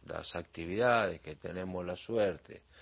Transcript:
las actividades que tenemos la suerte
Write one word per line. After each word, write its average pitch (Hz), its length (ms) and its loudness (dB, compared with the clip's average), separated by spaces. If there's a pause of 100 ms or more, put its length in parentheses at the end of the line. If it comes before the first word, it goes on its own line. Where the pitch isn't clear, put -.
las 82 300 -6
actividades 92 840 2
que 78 140 -8
tenemos 90 500 -4
la 90 100 -4
suerte 101 680 0 (180)